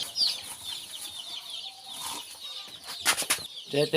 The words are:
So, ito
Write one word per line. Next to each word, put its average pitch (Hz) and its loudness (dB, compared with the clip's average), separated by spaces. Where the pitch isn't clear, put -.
So, - 0
ito 147 6